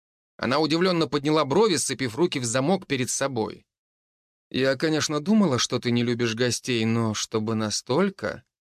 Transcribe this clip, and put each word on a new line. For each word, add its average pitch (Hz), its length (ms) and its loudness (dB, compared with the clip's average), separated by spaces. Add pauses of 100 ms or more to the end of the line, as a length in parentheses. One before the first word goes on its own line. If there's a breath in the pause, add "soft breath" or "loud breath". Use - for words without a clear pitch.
(380)
Она 127 220 0
удивлённо 160 480 2
подняла 147 380 0
брови, 180 320 4
сцепив 123 380 -4
руки 160 240 0
в 123 60 -4
замок 139 400 0
перед 127 240 -2
собой. 113 560 -4 (840)
"Я, 135 240 0
конечно, 151 440 -2
думала, 180 380 4
что 120 220 -2
ты 123 120 -2
не 120 120 2
любишь 120 320 0
гостей, 117 500 0
но 113 280 0
чтобы 110 420 -4
настолько..." 123 880 -4 (360)